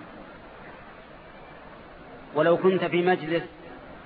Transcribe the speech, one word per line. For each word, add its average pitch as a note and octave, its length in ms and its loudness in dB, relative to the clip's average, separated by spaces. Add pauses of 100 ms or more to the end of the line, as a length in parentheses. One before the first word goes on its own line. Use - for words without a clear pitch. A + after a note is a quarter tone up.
(2250)
ولو E3 220 6
كنت F#3 280 4
في E3+ 180 2
مجلس E3 420 2 (600)